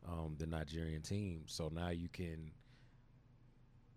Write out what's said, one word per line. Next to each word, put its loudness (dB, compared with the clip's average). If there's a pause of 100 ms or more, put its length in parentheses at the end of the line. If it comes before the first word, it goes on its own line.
um, 2
the 2
Nigerian 2
team. 2
So 2
now 2
you 2
can -2 (1400)